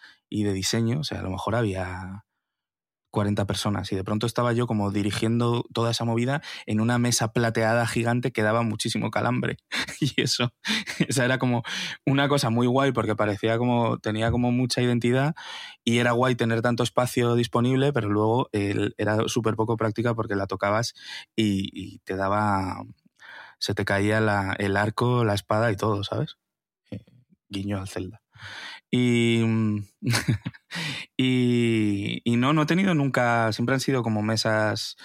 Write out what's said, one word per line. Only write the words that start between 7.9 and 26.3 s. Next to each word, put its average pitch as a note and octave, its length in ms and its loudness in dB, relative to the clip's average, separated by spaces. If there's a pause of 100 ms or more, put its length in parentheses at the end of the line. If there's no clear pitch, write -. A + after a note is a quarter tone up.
que A2 120 0
daba A2+ 200 2
muchísimo A2 480 -2
calambre A#2+ 460 -2 (140)
<laughs> - 300 -6
y C#3 200 0
eso, B2 320 0 (120)
<laughs> G#3 440 -2
o - 40 -2
sea, B2 120 2
era B2+ 140 0
como B2 240 0 (420)
una C#3 220 2
cosa C#3+ 220 2
muy A#2+ 180 2
guay C3+ 240 2
porque G#2+ 240 0
parecía G#2+ 420 0
como, A#2+ 420 2
tenía A2 300 -2
como A#2+ 220 2
mucha B2 300 0
identidad B2 540 2 (500)
y A#2+ 140 4
era A#2+ 120 4
guay B2 240 2
tener A2+ 260 0
tanto A#2+ 220 2
espacio A#2+ 520 2
disponible, B2+ 580 2
pero G#2+ 160 0
luego A2 420 2
el, G2+ 460 0
era G#2+ 200 0 (100)
súper A2 280 0
poco A2 220 0
práctica A2+ 360 -2
porque G#2+ 220 -4
la G2 100 0
tocabas G2+ 480 -2 (420)
y, G2+ 380 0
y G2 260 -14
te F#2+ 180 -8
daba, G2 640 -2 (720)
se - 160 -6
te G2 120 -2
caía G2+ 340 2
la, G2+ 400 0
el G2 180 0
arco, A#2+ 460 0
la G#2 100 2
espada A2 380 0
y F#2+ 60 -2
todo, G2+ 260 0
¿sabes? B2 320 -6 (560)